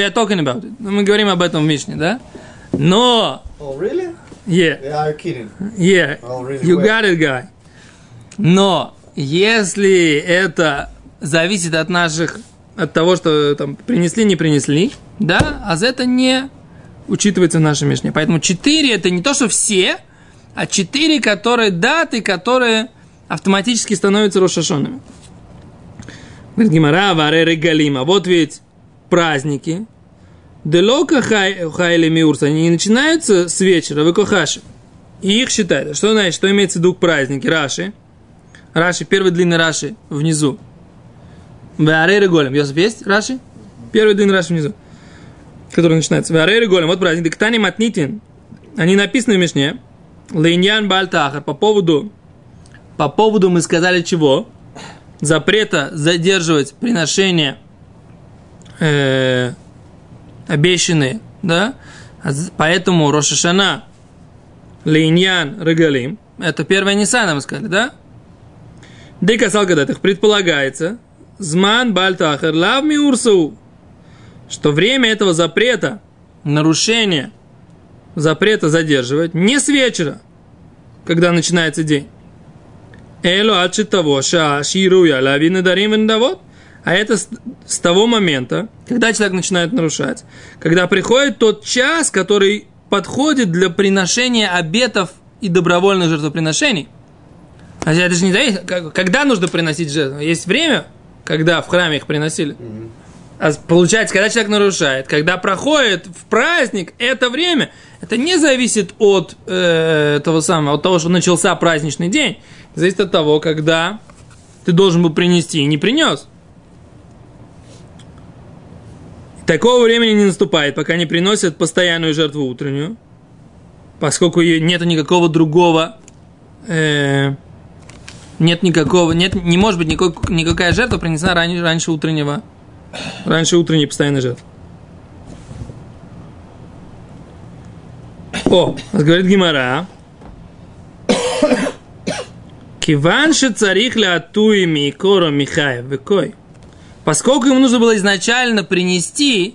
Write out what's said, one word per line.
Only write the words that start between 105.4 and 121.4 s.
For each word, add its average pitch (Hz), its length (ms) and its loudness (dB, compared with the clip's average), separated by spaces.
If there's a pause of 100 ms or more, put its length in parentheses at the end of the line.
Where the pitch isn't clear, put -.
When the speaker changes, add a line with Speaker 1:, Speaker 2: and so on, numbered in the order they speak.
Speaker 1:
в 175 180 -20
праздник 254 720 -2
это 254 320 -2
время, 294 400 -2 (300)
это - 160 -8
не 320 220 0
зависит 254 600 0
от, 196 380 2 (100)
э, 160 800 0
того 160 160 0
самого, 156 360 0
от 143 80 -4
того, 180 160 2
что 160 100 -2
начался 180 460 2
праздничный 165 520 -2
день. 240 300 -2 (380)
Зависит 185 240 0
от 196 120 -2
того, 156 280 2
когда 165 600 -2 (640)
ты 185 80 0
должен 175 300 4
был 170 80 2
принести 170 500 0
и 139 60 0
не 151 120 0
принёс. 220 500 0 (3250)
Такого 240 360 2
времени 226 280 2
не 208 140 4
наступает, 160 500 0
пока 156 200 -4
не 170 120 -2
приносят 175 500 -2